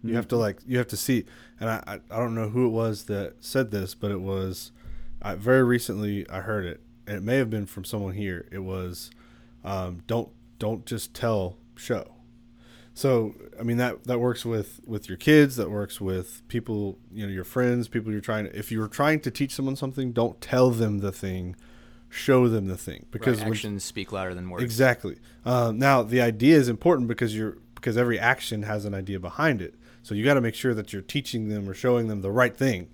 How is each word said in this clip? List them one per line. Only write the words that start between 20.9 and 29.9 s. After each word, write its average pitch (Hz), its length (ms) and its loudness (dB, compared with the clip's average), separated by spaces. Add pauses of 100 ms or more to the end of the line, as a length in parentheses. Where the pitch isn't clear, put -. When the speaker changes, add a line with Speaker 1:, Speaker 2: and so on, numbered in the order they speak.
Speaker 1:
the 98 120 -2
thing, 92 460 -6 (500)
show 127 400 4
them 110 200 2
the 92 100 -4
thing. - 340 -12
Because 110 280 2
Speaker 3:
Right, 107 60 -4
Speaker 1:
when 110 80 0
Speaker 3:
actions 104 300 -6
speak - 300 -8
louder 95 200 -4
than 90 160 -8
words. 90 140 -4
Speaker 1:
Exactly. 120 540 2 (260)
Uh, 120 320 2
now, 131 280 6
the 120 180 2
idea 120 340 6
is 131 140 8
important 123 400 2
because 113 260 0
you're, 107 220 -4 (180)
because 113 220 0
every 120 200 2
action 113 460 0
has 104 220 -4
an 101 80 -4
idea 95 260 -6
behind 107 420 0
it. 85 140 -10 (260)